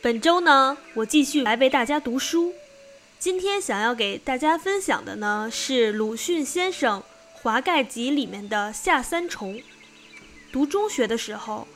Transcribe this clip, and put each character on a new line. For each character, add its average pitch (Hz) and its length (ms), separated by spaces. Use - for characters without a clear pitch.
本 233 200
周 339 180
呢， 285 380
我 220 120
继 294 160
续 277 200
来 226 160
为 262 120
大 269 140
家 294 160
读 262 180
书。 339 360
今 370 180
天 403 220
想 208 220
要 233 120
给 202 240
大 262 200
家 311 200
分 381 240
享 - 220
的 202 140
呢， 214 340
是 240 400
鲁 214 240
迅 320 300
先 359 260
生 214 300
《华 233 260
盖 302 240
集》 233 320
里 269 100
面 202 220
的 208 240
下 277 320
三 349 240
重。 214 340
读 277 120
中 403 240
学 247 160
的 226 120
时 214 180
候 214 400